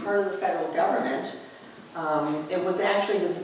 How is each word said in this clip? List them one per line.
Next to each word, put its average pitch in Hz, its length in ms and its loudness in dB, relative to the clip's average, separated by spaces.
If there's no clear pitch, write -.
part 202 160 2
of 190 140 2
the - 60 -6
federal 180 360 0
government, - 600 0
um, 151 560 0
it 180 120 0
was 185 180 0
actually 202 400 2
the, 175 120 0